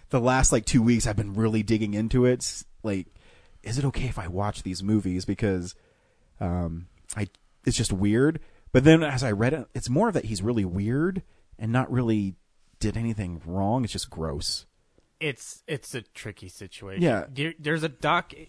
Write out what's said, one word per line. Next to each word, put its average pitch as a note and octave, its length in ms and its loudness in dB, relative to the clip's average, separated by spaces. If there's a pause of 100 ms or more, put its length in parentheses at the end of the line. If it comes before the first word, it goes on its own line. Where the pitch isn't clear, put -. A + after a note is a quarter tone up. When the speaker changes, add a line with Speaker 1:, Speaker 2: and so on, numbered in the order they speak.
(100)
Speaker 1:
the C3 100 2
last, B2+ 320 4
like, A#2 140 2
two B2 160 4
weeks, A#2 240 4
I've G#2+ 100 0
been G2+ 180 -2
really A2 280 2
digging G#2 320 0
into A2+ 320 4
it. B2+ 80 6
It's - 300 -8 (180)
like, G2 240 -2 (560)
is A#2 160 -4
it C#3 80 0
okay C3 200 0
if - 120 -4
I F2+ 100 -6
watch G2+ 340 -4
these F#2 200 -6
movies? F#2+ 420 0
Because, F#2+ 500 -2 (640)
um, F2 480 -4 (280)
I, G#2 120 -6 (360)
it's B2 120 0
just A2+ 160 0
weird. A2+ 480 2 (320)
But C3 120 6
then D#3+ 180 10
as C3+ 220 -2
I A2+ 80 0
read A2+ 220 2
it, C#3 200 -6
it's A#2 140 -6
more E3+ 200 2
of F#3 60 -2
that A#2+ 120 0
he's G2+ 160 -4
really A2+ 220 0
weird B2 580 -2 (360)
and A2 140 -4
not B2+ 180 0
really A2 440 0 (440)
did G#2 180 -2
anything G#2 500 -4
wrong. G2 380 0
It's - 80 -6
just - 180 -8
gross. D#2+ 560 -6 (520)
Speaker 2:
It's, - 480 -8
it's - 280 -8
a A#2 80 -6
tricky - 460 -14
situation. G2 540 -8
Speaker 1:
Yeah. A2+ 300 2
Speaker 2:
There, D3 260 -6
there's D3+ 240 -4
a D#3+ 60 -4
doc, D3+ 460 -2 (140)